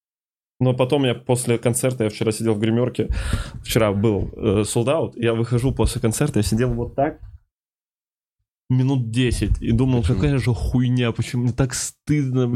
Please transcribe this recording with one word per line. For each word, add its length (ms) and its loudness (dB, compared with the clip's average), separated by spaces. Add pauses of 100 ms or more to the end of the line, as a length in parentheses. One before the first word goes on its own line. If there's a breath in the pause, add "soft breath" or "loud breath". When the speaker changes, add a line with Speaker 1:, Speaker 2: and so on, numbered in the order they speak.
(600)
Speaker 1:
Но 120 2
потом 320 2
я 120 0
после 420 0
концерта, 460 0
я 60 0
вчера 200 -2
сидел 240 0
в 60 -4
гримёрке. 480 0 (560 loud breath)
Вчера 280 2
был, 440 0
э, 260 0
sold 240 -2
out. 300 -2
Я 180 0
выхожу 380 0
после 280 0
концерта, 380 0
я 60 2
сидел 280 0
вот 220 -6
так 240 -2 (1500)
минут 380 2
десять 500 0
и 120 0
думал: 300 2
Speaker 2:
Почему? 180 2
Speaker 1:
«Какая 180 2
же 160 0
хуйня, 560 0
почему 320 -4
мне 100 0
так 220 0
стыдно, 680 -2
Speaker 2:
За 140 2